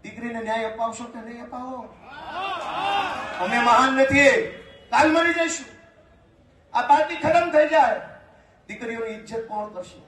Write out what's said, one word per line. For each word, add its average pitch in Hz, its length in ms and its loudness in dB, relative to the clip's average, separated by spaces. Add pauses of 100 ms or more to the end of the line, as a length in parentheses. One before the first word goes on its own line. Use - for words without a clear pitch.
દીકરીને 233 380 -10
ન્યાય 220 260 -4
અપાવશો 226 360 -6
કે 233 160 -16
નહીં 233 240 -16
અપાવો? 254 520 -14 (1400)
અમે 233 200 0
મહાન 247 340 4
નથી, 269 400 6 (560)
કાલ 294 220 4
મરી 330 220 2
જઈશું. 330 320 -4 (1080)
આ 240 80 0
પાર્ટી 302 340 2
ખતમ 320 360 2
થઈ 302 180 6
જાય. 285 320 4 (680)
દીકરીઓની 226 460 -10
ઇજ્જત 220 340 -10
કોણ 208 260 -8
કરશે? 180 340 -16